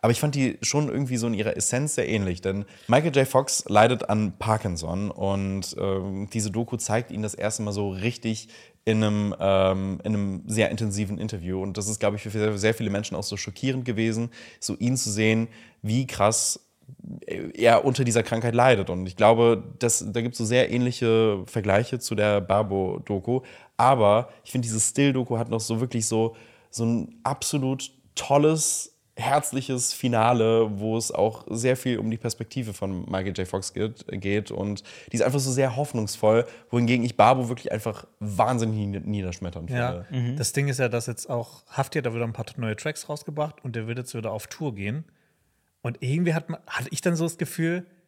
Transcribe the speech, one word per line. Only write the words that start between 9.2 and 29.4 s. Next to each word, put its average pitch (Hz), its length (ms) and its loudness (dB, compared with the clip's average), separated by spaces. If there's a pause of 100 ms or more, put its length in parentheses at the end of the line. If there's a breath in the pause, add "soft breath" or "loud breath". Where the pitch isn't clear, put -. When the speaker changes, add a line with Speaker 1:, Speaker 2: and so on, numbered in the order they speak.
Speaker 1:
ähm, 95 640 2
in 107 120 -2
einem 98 340 -4
sehr 107 220 2
intensiven 104 460 -2
Interview. 92 460 -6
Und 98 160 -6
das 101 100 -4
ist, 110 120 -6
glaub 101 140 2
ich, 101 80 -8
für 107 80 -10
sehr, 107 280 -2
sehr 107 160 2
viele 107 160 -4
Menschen 101 260 -4
auch 76 60 -4
so - 140 -6
schockierend 127 480 -4
gewesen, 113 460 -2 (280 loud breath)
so - 180 -6
ihn 123 200 0
zu 113 140 -4
sehen, 110 360 2 (340 loud breath)
wie 120 280 0
krass - 500 2 (680)
er - 580 6
unter 131 200 2
dieser 117 180 4
Krankheit 113 320 0
leidet. 117 360 6
Und 90 160 -4
ich 90 100 -10
glaube, 113 460 6 (160)
das, 120 340 0
da 117 80 -2
gibt's 120 180 -4
so 117 60 -2
sehr 120 260 4
ähnliche 113 760 2
Vergleiche 107 540 2
zu - 140 -6
der 104 260 2
Babo-Doku. 98 1000 -2 (360 loud breath)
Aber 117 520 6 (160 loud breath)
ich - 60 -18
find, 127 140 -2
diese 110 160 -2
Still-Doku 127 580 2
hat 117 100 -4
noch 113 120 -2
so 113 200 -2
wirklich 120 260 -2
so, 113 300 0 (340 loud breath)
so 117 140 -4
ein 113 380 -2
absolut 131 680 -4 (220)
tolles, 151 800 2 (220)
herzliches 131 760 -2